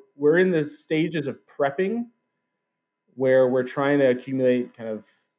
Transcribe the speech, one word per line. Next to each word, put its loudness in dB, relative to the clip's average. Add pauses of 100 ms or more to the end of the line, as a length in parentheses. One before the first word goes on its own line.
(160)
we're 2
in 2
the 0
stages -6
of -8
prepping -4 (1080)
where 4
we're 0
trying 0
to 4
accumulate -2
kind -10
of, -10 (320)